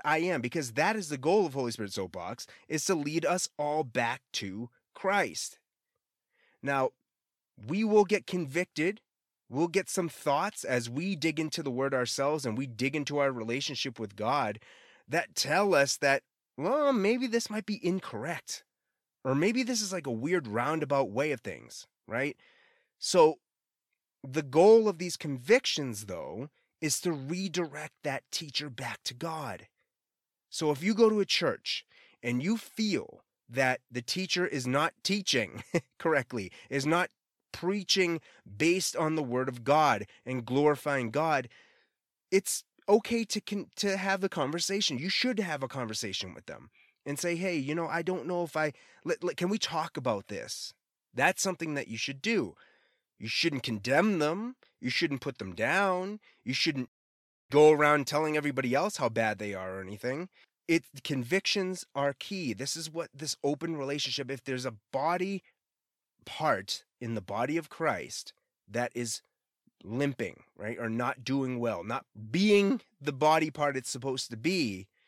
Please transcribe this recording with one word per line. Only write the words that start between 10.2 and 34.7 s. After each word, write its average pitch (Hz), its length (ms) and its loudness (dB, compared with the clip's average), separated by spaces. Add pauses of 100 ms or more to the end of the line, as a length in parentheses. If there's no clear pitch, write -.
as 120 260 0
we 175 240 -2
dig 156 240 0
into 160 240 -4
the 139 80 -4
Word 135 240 0
ourselves 135 500 0
and 113 140 -2
we 139 80 -4
dig 131 300 -2
into 143 220 -2
our 139 120 4
relationship 123 680 -4
with 101 180 -8
God 117 420 0 (500)
that 156 280 -4
tell 180 380 4
us 139 240 6
that, 139 240 4 (340)
well, 269 360 2
maybe 240 340 2
this 226 240 -2
might 214 160 -6
be 208 200 -4
incorrect, 160 800 -4 (600)
or 131 100 2
maybe 220 280 2
this 233 180 -2
is 196 120 -4
like 170 140 -6
a 131 60 -2
weird 135 360 0
roundabout 135 640 0
way 139 220 0
of 123 80 -4
things, 60 460 -12 (220)
right? 131 280 -2 (640)
So 160 400 6 (880)
the 135 160 -2
goal 202 460 8
of 175 100 0
these 175 180 -4
convictions, 135 920 0
though, 90 420 -8 (320)
is 151 200 0
to 175 120 0
redirect 156 880 -4
that 139 280 -4
teacher 151 380 -6
back 123 360 -8
to 127 100 -6
God. 147 520 -6 (840)
So 156 200 2
if 139 120 0
you 208 120 2
go 220 140 8
to 214 120 4
a 190 60 0
church - 580 -2 (380)
and 120 200 0
you 208 140 2
feel - 640 -4 (260)
that 127 320 2 (100)
the 123 120 -4
teacher 180 440 -2
is 131 200 -4
not 143 260 2 (100)